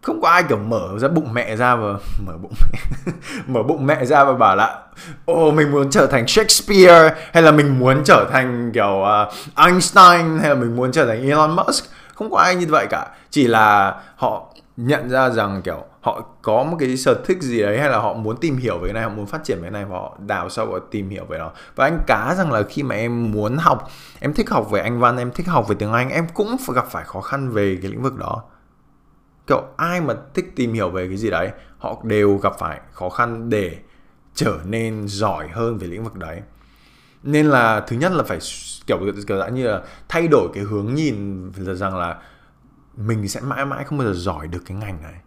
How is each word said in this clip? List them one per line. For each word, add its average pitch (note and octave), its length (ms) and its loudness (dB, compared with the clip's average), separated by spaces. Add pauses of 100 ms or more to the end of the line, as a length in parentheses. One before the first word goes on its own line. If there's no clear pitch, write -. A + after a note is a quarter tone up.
Không - 180 -6
có E3+ 80 2
ai F3 200 6
kiểu A2 100 0
mở G2+ 400 -4
ra C3 100 0
bụng D3 260 -2
mẹ A2 220 -4
ra B2 200 2
và G#2+ 160 -4 (160)
<laughs> G2 180 -2
mở F2 60 -10 (100)
bụng G2+ 100 -14 (200)
mẹ, - 400 -4
<laughs> A#3 340 -12
mở B2+ 160 -2
bụng C3+ 240 -2
mẹ C#3+ 180 0
ra C#3 200 6
và C#3 80 2
bảo A2 240 4
là - 260 0 (420)
"Ồ, D#3+ 260 4
mình D3 200 2
muốn C#3 200 0
trở C3+ 160 4
thành C3 200 0
Shakespeare" F3+ 880 8 (180)
hay E3 100 6
là D#3 100 10
"Mình C#3+ 260 2
muốn C3+ 260 4
trở A2 280 6
thành B2 420 0
kiểu, G2+ 280 2
ờ, G#2 280 2 (240)
Einstein" F3 840 6
hay D#3 100 0
là C#3+ 60 4
"Mình A#2+ 220 -2
muốn B2+ 160 0
trở C#3 140 4
thành A2+ 160 -2
Elon D3+ 340 4
Musk." - 280 -2 (340)
Không A3 120 -8
có - 80 0
ai F3+ 180 4
như F3 120 -2
vậy D3+ 220 2
cả. - 180 -4 (220)
Chỉ C#3 160 2
là G#2 540 4 (160)
họ G#2+ 380 -4 (220)
nhận B2 340 -2
ra B2+ 200 2
rằng G2+ 320 -2
kiểu E2+ 220 -8 (160)
họ - 220 -4 (200)
có A2+ 200 2
một D#3+ 180 -4
cái B2+ 160 -2
sở B2+ 280 2
thích F3+ 180 0
gì A#2+ 200 -2
đấy G#2 160 0
hay C#3+ 120 0
là A#2 80 0
họ G#2+ 140 -2
muốn A2 240 -6
tìm C3+ 200 -2
hiểu A2+ 220 -2
về F2+ 100 -6
cái G2+ 40 -4
này, A2+ 100 -4
họ A2+ 60 -4
muốn G#2 180 -8
phát D#3 180 -10
triển G#2 120 -4
về E2+ 60 -10
cái F2 80 -12
này G2+ 140 -8
và F#2 140 -10
họ - 180 -12 (100)
đào F#2+ 220 -4
sâu A2 180 -6
và F#2+ 120 -6 (120)
tìm G2 200 -6
hiểu F#2 140 -12
về D#2+ 140 -10
nó. D#2+ 120 -10 (260)
Và C3 80 0
anh D#3 220 -2
cá A#2+ 280 0
rằng E3+ 180 0
là G#2+ 100 0
khi C#3+ 200 -6
mà B2 120 -4
em A#2 380 -4
muốn G#2 240 -2
học, D#3+ 340 0 (300)
em D3 140 -4
thích - 160 -2
học A2+ 200 -2
về G2+ 100 0
Anh A#2 200 -4
văn, B2 160 2
em B2 140 -6
thích - 180 -8
học B2 200 0
về G#2 100 0
tiếng G#2+ 140 -4
Anh, B2+ 180 0
em E3 240 -2
cũng A3 240 -4
phải C#3 160 -8
gặp B2 160 0
phải D#2 140 -10
khó - 160 -10
khăn C3+ 300 -6
về G2+ 320 0
cái G2 80 -8
lĩnh A2+ 120 -10
vực - 140 -4
đó. A2 260 -8 (1040)
Kiểu - 160 0 (140)
ai F3 240 -4
mà B2+ 140 -2 (200)
thích - 220 -6
tìm A#2+ 160 -2
hiểu G2+ 180 -2
về F#2 180 -6
cái F#2+ 80 -8
gì G#2+ 140 -4
đấy, F2 200 -2 (280)
họ - 240 -8
đều G#2 340 2
gặp G2 220 -2
phải D#2+ 220 -8 (120)
khó F2+ 160 -8
khăn A#2 420 -4
để F#2+ 260 -2 (580)
trở G2 300 -2
nên A2 440 -6
giỏi G2 400 -4
hơn A2+ 300 -4
về F#2 80 -10
lĩnh F#2+ 180 -10
vực G#2 120 -12
đấy. D#2+ 260 -12 (800)
Nên D3+ 240 2
là A#2 340 4
thứ A#2 160 -8
nhất E3+ 160 -2
là D3+ 100 -2
phải F#2+ 160 -6
s-, - 480 -14
kiểu, G2 120 0 (280)
kiểu G2+ 120 -4
dạng G2 160 -6
như B2+ 120 -4
là G2+ 160 -2 (260)
thay E3+ 200 -2
đổi A2+ 260 4
cái G2+ 100 -6
hướng G#2 300 -4
nhìn G2+ 600 -6
là F#2+ 180 -8
rằng F#2+ 220 -6
là F2 220 -6 (800)
mình G#2+ 320 -4
sẽ A2+ 120 -8
mãi C3 260 -6
mãi C3+ 180 -8
không D3 140 -6
bao B2+ 80 0
giờ G2+ 60 0
giỏi F2 360 -6
được F2 180 -10
cái F#2 100 -12
ngành G2 260 -10
này D#2+ 120 -18 (120)